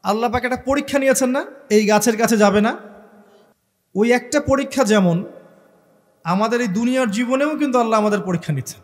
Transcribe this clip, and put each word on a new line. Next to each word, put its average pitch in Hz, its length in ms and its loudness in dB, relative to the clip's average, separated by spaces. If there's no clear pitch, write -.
আল্লাহ 220 280 -2
পাক 247 140 -4
একটা 247 100 -4
পরীক্ষা 277 440 -2
নিয়েছেন 262 300 0
না 277 160 -4
এই 214 180 2
গাছের 214 300 2
কাছে 226 200 2
যাবে 208 240 4
না? 254 160 0
ওই 226 160 2
একটা 247 280 0
পরীক্ষা 277 440 0
যেমন 190 420 2
আমাদের 214 380 0
এই 247 60 -2
দুনিয়ার 233 440 0
জীবনেও 262 460 -2
কিন্তু 262 220 0
আল্লাহ 226 200 2
আমাদের 208 220 0
পরীক্ষা 170 320 -4
নিচ্ছেন - 300 -8